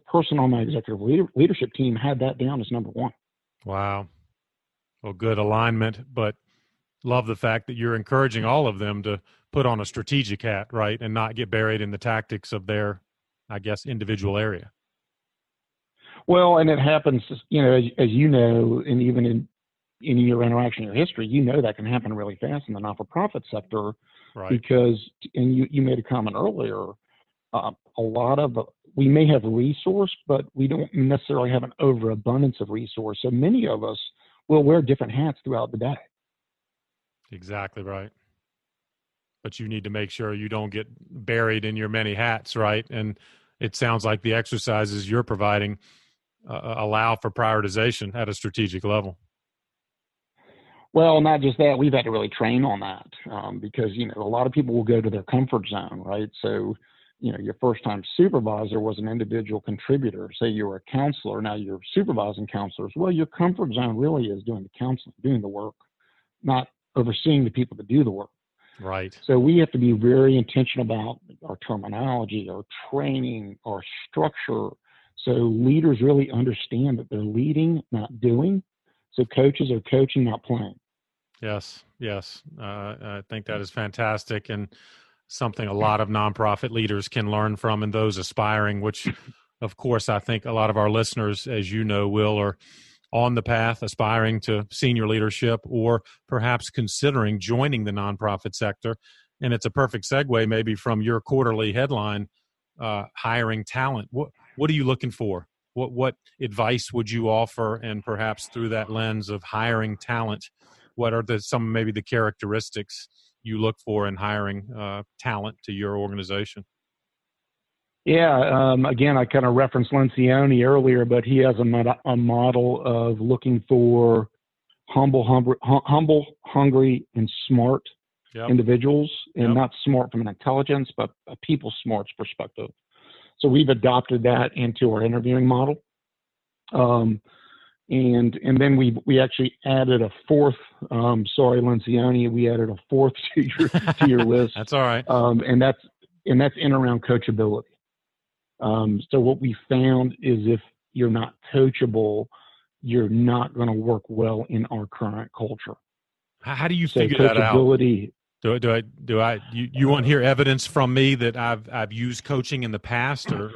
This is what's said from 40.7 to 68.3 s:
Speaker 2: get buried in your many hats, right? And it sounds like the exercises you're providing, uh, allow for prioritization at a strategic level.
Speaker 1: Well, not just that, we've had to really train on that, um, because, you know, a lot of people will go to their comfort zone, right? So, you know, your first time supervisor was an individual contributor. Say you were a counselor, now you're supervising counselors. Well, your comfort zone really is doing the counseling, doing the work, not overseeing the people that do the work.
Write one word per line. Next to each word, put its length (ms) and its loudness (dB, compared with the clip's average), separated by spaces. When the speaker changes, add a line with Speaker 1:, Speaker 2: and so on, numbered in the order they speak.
Speaker 2:
get 160 -10
buried 540 -2
in 120 -4
your 120 -6
many 260 -2
hats, 400 -4
right? 360 0
And 280 -6
it 140 -6
sounds 300 0
like 180 -2
the 120 0
exercises 760 -2
you're 120 2
providing, 560 -2
uh, 280 -8
allow 400 0
for 140 -6
prioritization 840 -2
at 140 -6
a 60 -6
strategic 500 -4
level. 340 -2
Speaker 1:
Well, 260 8
not 220 4
just 160 2
that, 200 6
we've 140 4
had 140 2
to 40 -4
really 200 -2
train 340 0
on 160 -2
that, 260 -12
um, 300 -10
because, 320 -4
you 140 -6
know, 100 -12
a 100 -8
lot 200 0
of 60 -2
people 220 0
will 100 0
go 180 4
to 80 -2
their 120 -6
comfort 460 0
zone, 340 -10
right? 280 -8
So, 340 -4
you 100 -4
know, 80 -8
your 220 -8
first 240 0
time 180 -6
supervisor 640 0
was 180 -4
an 80 -6
individual 540 -6
contributor. 720 -4
Say 80 0
you 180 -4
were 100 -8
a 140 -20
counselor, 520 -4
now 140 -6
you're 220 -8
supervising 540 -2
counselors. 500 -8
Well, 160 0
your 140 0
comfort 480 -2
zone 240 -2
really 300 0
is 160 -8
doing 180 -6
the 140 -18
counseling, 460 -6
doing 200 0
the 60 -10
work, 260 -10
not 260 -2
overseeing 480 2
the 60 0
people 260 -4
that 100 -16
do 160 2
the 80 0
work. 200 -10